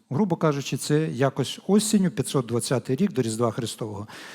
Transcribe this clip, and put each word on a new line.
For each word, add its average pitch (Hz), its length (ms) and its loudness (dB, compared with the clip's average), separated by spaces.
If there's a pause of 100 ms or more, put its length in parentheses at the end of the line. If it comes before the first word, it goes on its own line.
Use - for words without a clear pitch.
Грубо 180 260 0
кажучи, 143 420 0
це 151 300 0
якось 135 600 0
осінню, 202 440 4
п'ятсот 131 340 0
двадцятий 120 500 0
рік 190 180 0
до 131 80 0
Різдва 113 300 0
Христового. 107 560 -8 (280)